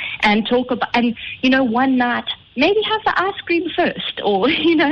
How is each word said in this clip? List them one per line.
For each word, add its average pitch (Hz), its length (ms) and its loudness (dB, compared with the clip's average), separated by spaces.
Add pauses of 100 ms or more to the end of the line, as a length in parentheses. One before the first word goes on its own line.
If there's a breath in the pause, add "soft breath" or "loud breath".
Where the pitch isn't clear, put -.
(220 loud breath)
and 214 260 2
talk 254 240 0
about, 214 220 -4
and, 240 220 0 (260 loud breath)
you 262 80 2
know, 262 140 4
one 254 340 2
night 240 280 0 (320)
maybe 392 260 2
have 427 220 -2
the 349 160 0
ice 392 240 -4
cream 339 300 0
first, - 480 -2
or, 202 260 2
<laughs> - 0 -
you 330 260 2
know, 294 160 2